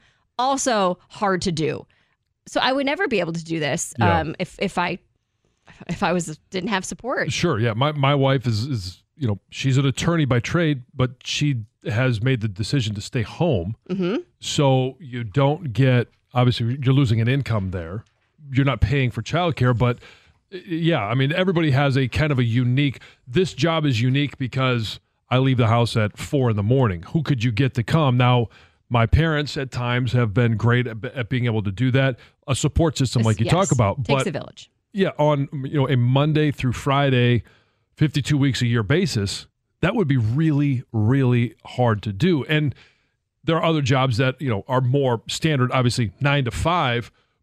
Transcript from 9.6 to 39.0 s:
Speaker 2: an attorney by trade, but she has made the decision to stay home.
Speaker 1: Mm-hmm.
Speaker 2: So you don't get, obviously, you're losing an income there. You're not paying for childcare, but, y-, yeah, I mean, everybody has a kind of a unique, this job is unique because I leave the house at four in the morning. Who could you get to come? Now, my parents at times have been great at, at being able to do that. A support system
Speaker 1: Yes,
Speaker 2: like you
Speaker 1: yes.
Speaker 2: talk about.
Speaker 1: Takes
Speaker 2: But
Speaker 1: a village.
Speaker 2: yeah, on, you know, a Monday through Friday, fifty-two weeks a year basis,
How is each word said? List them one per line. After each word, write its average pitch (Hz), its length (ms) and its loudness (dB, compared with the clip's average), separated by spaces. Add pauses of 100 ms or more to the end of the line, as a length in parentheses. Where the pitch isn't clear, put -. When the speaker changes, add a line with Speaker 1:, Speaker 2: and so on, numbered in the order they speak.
Speaker 2:
an 143 80 2
attorney 160 400 0
by 123 140 2
trade, 151 420 0 (120)
but 127 180 -2 (120)
she 147 340 -2 (300)
has 117 340 0
made 131 200 0
the 113 60 0
decision 107 480 -4
to 104 60 -8
stay - 200 -6
home. 113 540 -2 (140)
Speaker 1:
Mm-hmm. 196 340 -2 (160)
Speaker 2:
So 131 600 0
you 120 240 -10
don't 139 480 -2
get, 123 360 4 (260)
obviously, 123 500 0
you're 131 120 4
losing 117 260 2
an 110 60 0
income 117 440 -2
there. 90 340 -8 (460)
You're 135 140 2
not 131 160 -2
paying 131 300 0
for 117 100 -6
childcare, 147 560 0
but, 120 220 0 (520)
y-, 185 140 -14
yeah, 165 400 0
I 107 80 -2
mean, 135 180 2
everybody 175 400 2
has 139 240 2
a 135 120 2
kind 151 240 0
of 127 80 0
a 127 40 2
unique, 123 580 0 (260)
this 151 260 0
job 160 320 0
is 120 160 2
unique 131 380 0
because 127 600 -2 (300)
I 123 80 2
leave 131 200 2
the 120 100 4
house 117 280 2
at 107 220 0
four 127 320 0
in 107 60 0
the 104 80 0
morning. 107 460 2
Who 165 120 -2
could 131 220 -2
you 123 80 0
get 127 240 0
to 117 80 -2
come? 139 340 2
Now, 123 320 4 (400)
my 117 160 2
parents 151 500 2
at 135 160 -6
times 123 400 -2
have 120 220 2
been 117 240 2
great 120 280 2
at, 110 200 -10
at 120 240 -8
being 123 160 -2
able 110 180 0
to 101 80 -4
do 123 200 -2
that. 135 280 0 (280)
A 139 80 -2
support 156 420 0
system 127 240 0
Speaker 1:
Yes, 113 60 2
Speaker 2:
like 107 120 2
you 113 60 0
Speaker 1:
yes. - 80 0
Speaker 2:
talk 190 180 2
about. 117 320 0
Speaker 1:
Takes 135 220 0
Speaker 2:
But - 20 -4
Speaker 1:
a 175 40 -4
village. - 380 -12 (220)
Speaker 2:
yeah, 185 260 0
on, 147 300 2 (160)
you 143 160 -6
know, 131 80 2
a 143 80 2
Monday 143 560 2
through 127 220 -2
Friday, 127 720 2 (520)
fifty-two 151 420 0
weeks 135 240 0
a 123 40 2
year 117 180 2
basis, 123 640 -2 (320)